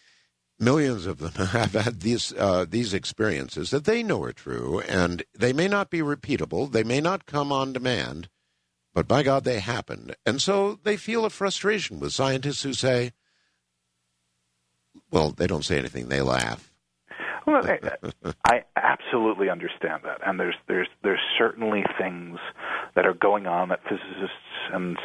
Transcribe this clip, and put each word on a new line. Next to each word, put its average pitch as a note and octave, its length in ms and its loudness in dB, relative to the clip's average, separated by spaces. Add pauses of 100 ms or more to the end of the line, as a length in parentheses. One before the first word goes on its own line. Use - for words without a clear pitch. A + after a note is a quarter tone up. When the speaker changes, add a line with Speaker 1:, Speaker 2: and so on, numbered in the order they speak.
(600)
Speaker 1:
millions B2 480 4
of E2+ 100 -4
them, E2 300 -2
<laughs> - 0 -
have G#2 260 2
had G#2+ 280 0
these, A2+ 320 0
uh, F#2 360 4
these G#2+ 240 0
experiences E2 800 -2
that D3 140 0
they A#3 180 2
know D#3+ 200 0
are A#1+ 100 -6
true, B1+ 540 -4
and F2 360 2 (100)
they B2 180 2
may D#3 160 2
not G3+ 220 0
be E3+ 120 -2
repeatable, C#3 680 -2
they A2+ 120 4
may B2 180 2
not F3 240 0
come C#3+ 260 -2
on C3+ 220 0
demand, G#2 560 -2 (640)
but B2 140 2
by C#3 160 4
God, C3+ 220 2
they B2 160 0
happened. C#2 540 -8 (120)
And A#2+ 120 0
so G3 440 0
they G#3+ 120 0
feel A3 300 -2
a G#3 60 -2
frustration G3 680 -2
with C#2+ 140 -4
scientists C3+ 480 0
who C#3 120 -4
say, B2 400 2 (2000)
well, D2+ 200 4
they F2 160 0
don't D#2 180 0
say E2+ 120 2
anything, B1 320 -4
they C#2 120 0
laugh. B1 500 0 (760)
Speaker 2:
Well, D4+ 200 4
I, - 140 0 (680)
Speaker 1:
<laughs> - 0 -
Speaker 2:
I A#2 180 6 (120)
absolutely A2 760 2
understand E2+ 540 -4
that, - 220 -10
and F#2 140 -2
there's, F2 160 -2 (120)
there's, F#2 200 0 (160)
there's F#2+ 160 2 (180)
certainly A2 460 0 (160)
things F2 400 -6 (560)
that F2+ 100 6
are F#2 80 6
going G2+ 340 2
on F2 220 0
that F2+ 140 -2
physicists F#2+ 520 -6 (360)
and F2+ 340 -4